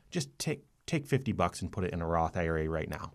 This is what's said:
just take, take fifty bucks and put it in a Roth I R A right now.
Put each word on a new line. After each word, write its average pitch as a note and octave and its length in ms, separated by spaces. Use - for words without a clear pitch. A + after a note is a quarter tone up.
just - 280
take, - 260
take D3 220
fifty A#2 260
bucks F2 300
and F2+ 100
put G2 100
it F2 120
in E2+ 80
a E2 40
Roth E2 300
I F2 100
R D#2+ 120
A D#2 100
right D#2+ 220
now. - 240